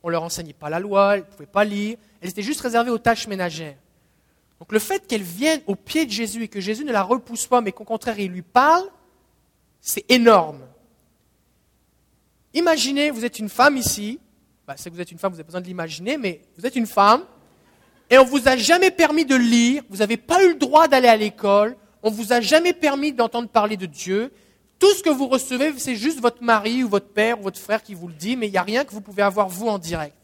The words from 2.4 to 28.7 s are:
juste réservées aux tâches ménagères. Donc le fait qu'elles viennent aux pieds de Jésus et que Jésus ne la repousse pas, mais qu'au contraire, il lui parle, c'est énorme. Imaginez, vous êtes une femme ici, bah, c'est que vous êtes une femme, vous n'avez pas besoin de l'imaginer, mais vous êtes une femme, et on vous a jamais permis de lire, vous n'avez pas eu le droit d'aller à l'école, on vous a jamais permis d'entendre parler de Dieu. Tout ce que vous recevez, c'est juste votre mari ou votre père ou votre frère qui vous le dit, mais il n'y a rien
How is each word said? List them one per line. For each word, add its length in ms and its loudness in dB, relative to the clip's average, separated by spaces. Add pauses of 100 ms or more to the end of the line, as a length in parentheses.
juste 200 -6
réservées 280 -2
aux 80 -2
tâches 300 -2
ménagères. 500 -8 (840)
Donc 120 -18
le 80 0
fait 280 -6
qu'elles 140 -4
viennent 460 -4
aux 80 -2
pieds 320 -4
de 40 -10
Jésus 320 -6
et 40 -8
que 120 -12
Jésus 240 -6
ne 80 -6
la 120 0
repousse 420 -2
pas, 160 2
mais 100 -4
qu'au 120 -16
contraire, 360 -6
il 120 -4
lui 100 -10
parle, 480 2 (920)
c'est 280 -8
énorme. 520 4 (1900)
Imaginez, 560 0
vous 120 -8
êtes 160 -8
une 100 -8
femme 280 4
ici, 420 -6 (480)
bah, 100 -14
c'est 120 -16
que 60 -20
vous 60 -12
êtes 100 -12
une 80 -20
femme, 120 -4
vous 60 -16
n'avez 60 -16
pas 60 -20
besoin 120 -10
de 60 -14
l'imaginer, 500 -8
mais 240 -8 (160)
vous 80 -12
êtes 100 -4
une 120 -2
femme, 360 4 (880)
et 100 8
on 60 10
vous 220 0
a 100 4
jamais 340 4
permis 340 2
de 100 2
lire, 540 2
vous 80 -14
n'avez 200 0
pas 260 2
eu 60 8
le 60 0
droit 320 4
d'aller 200 4
à 80 8
l'école, 600 0 (280)
on 80 0
vous 200 -6
a 100 2
jamais 320 2
permis 380 -2
d'entendre 380 -2
parler 260 0
de 120 -8
Dieu. 440 -6 (460)
Tout 160 6
ce 80 -4
que 80 0
vous 180 0
recevez, 520 -2
c'est 160 -6
juste 240 -4
votre 240 -2
mari 400 0
ou 60 -2
votre 180 -2
père 320 -2
ou 40 -16
votre 160 -10
frère 220 -4
qui 140 -18
vous 120 -16
le 60 -16
dit, 220 -6
mais 120 -6
il 40 -8
n'y 60 0
a 60 0
rien 220 -2